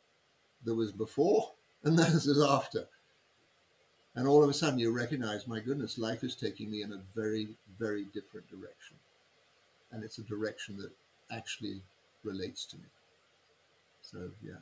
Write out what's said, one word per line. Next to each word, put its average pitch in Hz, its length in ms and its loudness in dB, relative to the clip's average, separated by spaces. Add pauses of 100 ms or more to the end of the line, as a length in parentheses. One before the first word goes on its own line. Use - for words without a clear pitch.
(640)
there 113 100 -2
was 113 160 0
before 143 640 2 (320)
and 160 140 6
<laughs> - 0 -
there 165 140 6
was 147 380 6
after. 120 380 0 (1300)
And 127 100 0
all 147 160 10
of 143 80 6
a 139 40 -2
sudden 143 260 0
you 113 100 4
recognize, 117 560 -2
"My 113 140 -6
goodness, 127 380 -6
life 117 260 -2
is 123 100 -4
taking 107 340 -6
me 107 140 -6
in 101 100 -8
a 98 80 -12 (140)
very, 110 320 -2 (320)
very 104 280 -4
different 98 440 -12
direction." - 460 -18 (960)
And 113 100 -10
it's 107 160 -12
a 110 60 -10
direction 104 540 -6
that 98 120 -12 (400)
actually 107 500 -10 (440)
relates 104 420 -8
to - 100 -18
me. 85 100 -20 (1160)
So, 92 280 -12 (120)
yeah. 98 200 -14